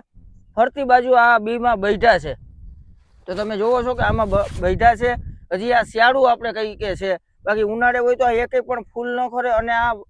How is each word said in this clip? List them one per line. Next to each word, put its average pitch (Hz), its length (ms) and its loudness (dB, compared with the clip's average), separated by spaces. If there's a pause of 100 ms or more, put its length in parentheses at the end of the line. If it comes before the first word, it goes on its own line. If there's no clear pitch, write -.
(560)
ફરતી 254 280 0
બાજુ 254 280 4
આ 240 260 6
બીમાં 226 400 -2
બૈઠા 208 400 2
છે. 147 160 -8 (920)
તો 180 80 -8
તમે 208 240 -6
જોવો 233 260 0
છો 247 120 -4
કે 233 80 -2
આમાં 214 260 0
બ-, 196 320 -2
બૈઠા 202 340 2
છે. 240 200 -2 (380)
હજી 214 180 -2
આ 233 120 2
શિયાળુ 247 400 2
આપણે 233 300 0
કઈ 220 220 -6
કે 196 200 -6
છે, 185 200 -4
બાકી - 460 -4
ઉનાળે 233 380 0
હોય 247 160 2
તો 254 100 0
આ 240 60 2
એકેય 240 300 -2
પણ 240 200 -6
ફૂલ 240 380 -8
ન 247 100 -4
ખરે 247 200 -4
અને 233 240 0
આ 233 200 0 (160)